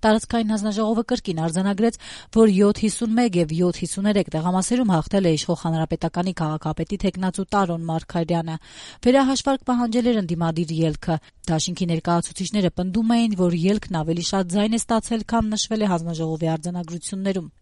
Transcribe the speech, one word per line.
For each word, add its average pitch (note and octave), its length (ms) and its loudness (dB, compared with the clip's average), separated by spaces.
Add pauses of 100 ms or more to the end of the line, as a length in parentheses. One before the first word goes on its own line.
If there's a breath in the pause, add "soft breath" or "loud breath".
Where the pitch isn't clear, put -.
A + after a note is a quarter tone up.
Տարածքային A3 500 2
հանձնաժողովը G#3+ 580 0
կրկին G3 340 -2
արձանագրեց, G3 540 0 (360 loud breath)
որ A3 240 8
յոթ G#3 240 4
հիսուն A3 360 0
մեկ G#3+ 200 2
և D#3+ 200 0
յոթ F3+ 200 2
հիսուն G3 320 -2
երեք G3 240 0
տեղամասերում F#3 640 2
հաղթել F#3+ 300 2
է D#3+ 100 4
իշխող - 240 -2
Հանրապետականի E3 720 -2 (100)
քաղաքապետի D#3 600 -4
թեկնածու F#3 520 -2
Տարոն E3+ 340 0
Մարգարյանը։ E3 680 -2 (520 loud breath)
Վերահաշվարկ C4+ 640 2
պահանջել A#3+ 420 2
էր A3 80 2
ընդդիմադիր E3 600 -2
ելքը։ D#3+ 360 0 (340 soft breath)
Դաշինքի E3+ 400 0
ներկայացուցիչները E3+ 880 0
պնդում G3+ 380 0
էին, A#3 240 2
որ F3 180 4
ելքն F#3+ 400 0
ավելի E3 320 -2
շատ F#3+ 240 0
ձայն G#3 220 2
է A#3 40 0
ստացել, A3+ 460 -2
քան A3+ 240 0
նշվել G#3+ 320 -2
է G#3+ 80 2
հանձնաժողովի E3 600 -2
արձանագրություններում։ F3 1000 -4 (140)